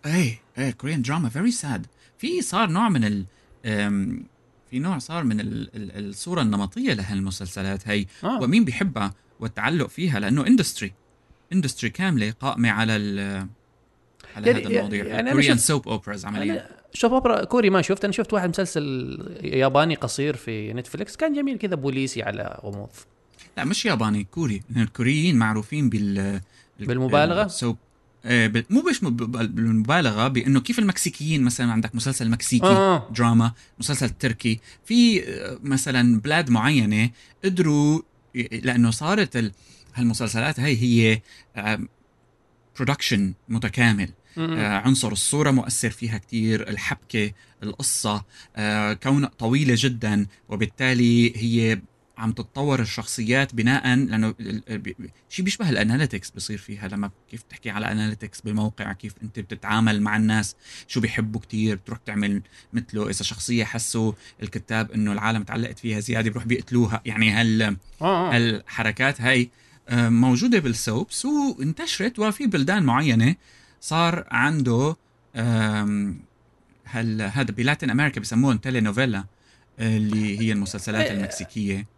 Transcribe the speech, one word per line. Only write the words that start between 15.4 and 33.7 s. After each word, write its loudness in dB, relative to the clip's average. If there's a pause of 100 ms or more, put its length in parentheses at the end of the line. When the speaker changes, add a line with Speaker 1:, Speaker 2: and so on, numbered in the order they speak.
Speaker 1:
Korean 6 (120)
Speaker 2:
شفت، 2
Speaker 1:
soap 0
operas -8
عمليا. -4
Speaker 2:
أنا -8 (300)
soap 2
opera 2
كوري 4
ما 4
شفت، -2
أنا -2
شفت -2
واحد 0
مسلسل -4 (260)
ياباني 2
قصير -2
في -8
نتفليكس، -10
كان 0
جميل -2
كذا، -4
بوليسي -4
على -6
غموض. -10 (680)
Speaker 1:
لا، -4
مش -2
ياباني، 0
كوري، -4
لأن 0
الكوريين 2
معروفين 0
بال-، 0 (600)
ال-، -8
Speaker 2:
بالمبالغة؟ 2
Speaker 1:
السوب، -4 (480)
آه، 4
بال-، 0
مو 4
بس 0
مب-، -2
بال-، -2
بالمبالغة، 2
بأنه 4
كيف -2
المكسيكيين 0
مثلا، 0
عندك -2
مسلسل -2
مكسيكي، 2
Speaker 2:
آه. 4
Speaker 1:
دراما، 4 (280)